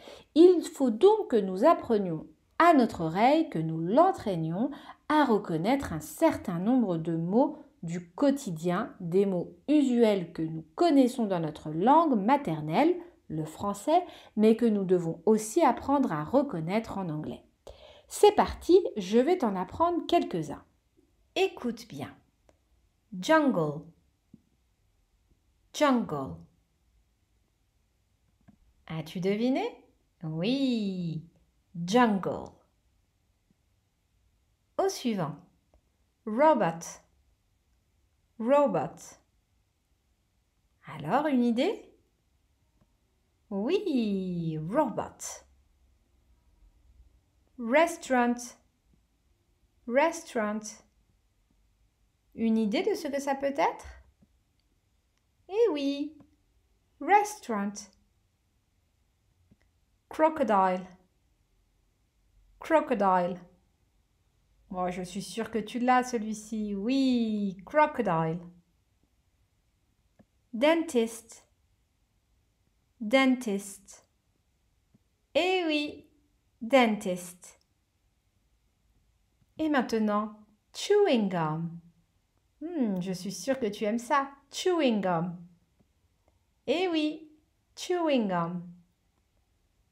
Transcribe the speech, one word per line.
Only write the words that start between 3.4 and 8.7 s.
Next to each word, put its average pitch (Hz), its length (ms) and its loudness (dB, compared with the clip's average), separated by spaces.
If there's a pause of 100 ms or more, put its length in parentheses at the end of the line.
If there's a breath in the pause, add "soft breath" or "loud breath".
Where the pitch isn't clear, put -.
que - 100 -6
nous 160 200 -2
l'entraînions 202 920 0 (380 loud breath)
à 302 160 4
reconnaître 202 680 0
un 156 80 -8
certain 247 580 -2
nombre 208 380 2
de 165 180 -4
mots 202 440 0 (240 loud breath)
du 175 280 -8
quotidien, 190 880 -2